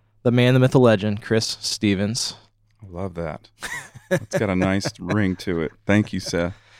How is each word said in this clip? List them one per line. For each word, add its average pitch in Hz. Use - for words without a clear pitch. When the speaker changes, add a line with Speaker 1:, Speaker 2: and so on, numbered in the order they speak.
Speaker 1:
the 120
man, 123
the 131
myth, 127
the 139
legend, 107
Chris -
Stevens. 104
Speaker 2:
I 104
love 90
that. 82
It's -
got 110
a 92
nice 95
<laughs> -
ring 92
to 85
it. 78
Thank 104
you, 92
Seth. 87